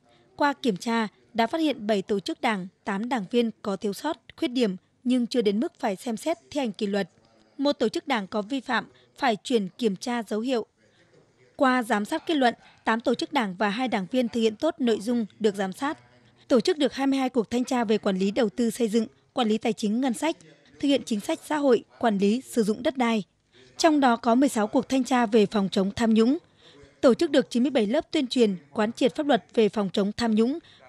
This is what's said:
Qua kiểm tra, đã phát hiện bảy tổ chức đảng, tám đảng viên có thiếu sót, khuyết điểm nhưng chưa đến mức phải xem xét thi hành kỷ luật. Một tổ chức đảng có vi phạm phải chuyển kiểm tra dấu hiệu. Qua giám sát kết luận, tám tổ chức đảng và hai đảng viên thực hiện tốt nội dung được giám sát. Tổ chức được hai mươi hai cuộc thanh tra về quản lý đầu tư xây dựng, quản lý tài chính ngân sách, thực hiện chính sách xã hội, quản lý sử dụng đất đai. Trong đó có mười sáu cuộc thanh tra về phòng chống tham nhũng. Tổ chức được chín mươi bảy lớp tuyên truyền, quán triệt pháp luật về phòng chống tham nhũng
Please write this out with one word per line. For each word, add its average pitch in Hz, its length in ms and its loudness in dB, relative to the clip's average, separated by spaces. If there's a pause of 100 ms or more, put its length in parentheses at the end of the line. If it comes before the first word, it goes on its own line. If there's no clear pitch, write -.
(360)
Qua 285 180 0
kiểm 202 240 -2
tra, 226 300 -2 (260)
đã 226 140 0
phát 330 140 -2
hiện 247 260 -2
bảy 208 140 0
tổ - 180 -2
chức - 220 -10
đảng, 202 260 -2 (160)
tám 214 260 -6
đảng 233 220 -4
viên 240 200 0 (100)
có 196 140 -6
thiếu 202 180 -6
sót, 302 240 -6 (200)
khuyết 320 100 -4
điểm 240 280 0 (280)
nhưng 247 240 0
chưa 247 140 -2
đến 202 180 2
mức 330 200 -4
phải 214 160 -2
xem 226 220 -8
xét 330 200 -4 (140)
thi 294 80 -4
hành 233 120 -2
kỷ 208 160 -6
luật. 196 220 -2 (480)
Một 285 160 0
tổ 226 160 0
chức - 180 -8
đảng 220 200 -2
có 214 140 -4
vi 247 180 -4
phạm 226 260 -4 (320)
phải 240 260 0
chuyển 208 340 0
kiểm 214 180 0
tra 240 280 -6
dấu 214 160 -6
hiệu. 240 260 -2 (880)
Qua 254 280 2
giám 214 220 -2
sát 311 220 -6
kết 339 80 0
luận, 247 180 4 (300)
tám 233 180 0
tổ 262 140 0
chức - 180 -6
đảng 208 220 -2
và 208 140 0
hai 247 180 -2
đảng 196 240 -4
viên 254 180 0
thực 233 120 -2
hiện 220 140 2
tốt 311 240 -2
nội 233 220 2
dung 233 240 -2 (140)
được 202 160 0
giám 190 180 -4
sát. - 260 -6 (480)
Tổ 254 140 4
chức 349 160 0
được 277 160 0
hai 269 140 -2
mươi 269 120 2
hai 262 100 0
cuộc 226 220 -2
thanh 240 140 -2
tra 247 180 -2
về 208 140 0
quản 196 200 -2
lý 196 140 0
đầu 220 180 0
tư 233 200 -2
xây 233 180 -2
dựng, 220 200 0 (260)
quản 247 140 0
lý 214 100 2
tài 226 160 -2
chính 214 280 -2
ngân 262 120 0
sách, 320 240 -4 (420)
thực 294 80 -2
hiện 277 180 4
chính 214 140 -4
sách 320 260 -6
xã 302 120 -4
hội, 269 260 4 (160)
quản 220 180 2
lý 202 240 2
sử - 220 -2
dụng 214 200 -2
đất 277 140 -2
đai. 226 260 0 (540)
Trong 311 220 4
đó 247 160 4
có 226 200 2
mười 269 140 4
sáu 214 180 -2
cuộc 247 220 0
thanh 269 140 0
tra 247 220 0
về 214 200 4
phòng 196 260 0
chống 196 200 0
tham 226 220 2
nhũng. 226 240 4 (640)
Tổ 254 120 8
chức 330 180 0
được 269 180 4
chín 240 140 0
mươi 294 60 2
bảy 240 180 0
lớp 269 240 -2
tuyên 294 160 0
truyền, 220 280 2 (180)
quán 220 200 -2
triệt - 220 0
pháp 302 100 -2
luật 285 280 2
về 214 160 4
phòng 202 240 -4
chống 208 180 0
tham 233 240 -2
nhũng 247 240 0 (280)